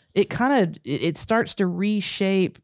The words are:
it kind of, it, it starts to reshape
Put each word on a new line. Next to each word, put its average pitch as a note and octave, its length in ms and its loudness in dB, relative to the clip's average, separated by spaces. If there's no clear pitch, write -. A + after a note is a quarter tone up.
it - 160 2
kind B3 400 2
of, D#3 140 -10
it, C3 200 -4
it D#3+ 140 -2
starts - 380 -2
to G3 100 0
reshape F#3+ 1000 0